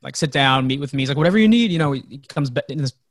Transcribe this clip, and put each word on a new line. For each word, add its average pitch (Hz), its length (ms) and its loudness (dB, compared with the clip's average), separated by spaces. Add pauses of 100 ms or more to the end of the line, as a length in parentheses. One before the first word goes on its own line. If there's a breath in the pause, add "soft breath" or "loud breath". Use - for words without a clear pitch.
like, 131 160 -16
sit 147 160 -2
down, 135 340 2
meet 131 140 -2
with 143 140 -8
me. 135 80 -2
He's 135 80 -2
like, 139 80 -2
"Whatever 175 180 2
you 220 120 4
need." 233 220 4
You 170 80 -2
know, 147 140 0
he, 135 160 -6
he 139 100 -18
comes 139 300 -6
ba-, 120 220 -4
in 135 80 -8
this 135 160 -4 (160)